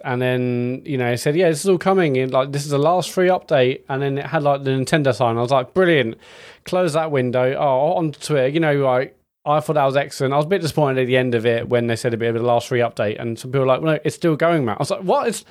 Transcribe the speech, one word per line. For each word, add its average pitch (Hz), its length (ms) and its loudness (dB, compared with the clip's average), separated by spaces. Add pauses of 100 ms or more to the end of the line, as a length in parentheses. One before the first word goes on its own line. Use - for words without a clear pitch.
and 127 160 -2
then, 127 640 -2
you 147 100 -6
know, 123 140 0
it 123 80 -2
said, 147 180 -2
"Yeah, 175 140 2
this 151 100 -2
is 196 80 -6
all 190 80 4
coming 180 400 2
in, 131 140 0
like, 135 200 0
this 143 140 -4
is 147 60 -8
the 143 80 0
last 170 320 0
free 180 180 2
update," 135 600 2
and 135 100 -4
then 139 160 -2
it 139 80 -6
had, 147 180 -2
like, 143 220 0
the 135 60 -2
Nintendo 135 440 2
sign. 117 220 0
I 117 60 0
was 123 80 -2
like, 131 240 0
"Brilliant." 160 420 2 (480)
Close 180 300 -2
that 160 160 -2
window. 127 480 0
Oh, 143 380 2
on 160 160 -2
Twitter, 139 360 0
you 151 120 0
know, 151 160 2
like, 135 420 0 (260)
I 151 160 0
thought 151 140 -4
that 147 100 2
was 135 120 2
excellent. 139 360 -2
I 143 60 0
was 151 80 0
a - 20 -8
bit 185 140 -2
disappointed 135 400 0
at 127 40 0
the 127 120 2
end 127 160 0
of 110 100 0
it 117 240 0
when 120 180 2
they 117 100 0
said 120 180 -2
a - 20 -2
bit 113 180 -2
of 117 60 -2
the 117 60 0
last 120 220 2
free 123 120 0
update, 110 400 -2
and 117 180 -6
some 131 120 -12
people 135 120 0
were 131 40 2
like, 131 160 2
"Well, 160 140 2
no, - 60 -4
it's 151 140 -4
still 160 200 0
going, 160 280 2
Matt." 107 140 -2
I - 20 -2
was 143 100 -2
like, 190 120 -6
"What? 226 260 0
It's, - 220 -6